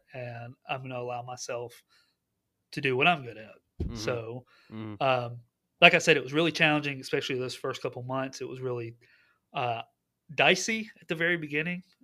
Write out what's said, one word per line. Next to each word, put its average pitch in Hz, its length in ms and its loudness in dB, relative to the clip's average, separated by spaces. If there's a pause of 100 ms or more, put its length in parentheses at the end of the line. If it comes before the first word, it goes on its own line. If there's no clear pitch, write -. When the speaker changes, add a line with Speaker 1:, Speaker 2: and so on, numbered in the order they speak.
(140)
Speaker 1:
and 120 400 -10 (140)
I'm 135 140 -4
gonna 127 180 -8
allow 123 220 -6
myself 120 600 -8 (880)
to 151 80 -6
do 131 160 2
what 143 100 6
I'm 165 160 4
good 113 160 -12
at. 110 160 -18 (280)
Speaker 2:
Mm-hmm. 120 140 -4
Speaker 1:
So, 117 500 -6 (260)
Speaker 2:
Mm-hmm. 110 300 -6
Speaker 1:
um, 123 380 2 (400)
like 170 140 10
I 165 40 6
said, 156 180 6
it 131 60 0
was 131 100 -8
really 156 200 2
challenging, 147 480 2
especially 135 380 -2
those 123 160 -4
first - 280 -6
couple 127 200 -6
months. 131 380 -6
It 127 80 -8
was 131 120 -10
really, 120 360 -6 (560)
uh, 120 300 -2 (520)
dicey 190 560 4 (100)
at - 80 -20
the 175 60 -2
very 170 220 2
beginning. 160 460 -4 (220)